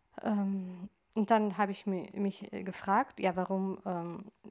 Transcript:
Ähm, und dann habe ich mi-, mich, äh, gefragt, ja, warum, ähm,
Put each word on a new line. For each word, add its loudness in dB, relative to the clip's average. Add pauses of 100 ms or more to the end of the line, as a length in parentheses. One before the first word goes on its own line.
(220)
Ähm, 0 (260)
und 2
dann 4
habe 2
ich -8
mi-, 0
mich, -2
äh, -6
gefragt, 0
ja, 2
warum, 0
ähm, -4 (240)